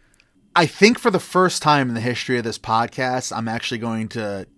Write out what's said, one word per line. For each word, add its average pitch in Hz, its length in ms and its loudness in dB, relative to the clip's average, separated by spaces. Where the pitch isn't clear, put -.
I 170 120 4
think 214 320 4
for 240 120 2
the 185 100 2
first 180 420 2
time 143 260 4
in 117 60 -4
the 113 60 -2
history 120 360 -2
of 117 80 -2
this 113 140 -6
podcast, 120 760 -2
I'm 113 140 -4
actually 113 300 -6
going 110 300 -4
to 101 380 -6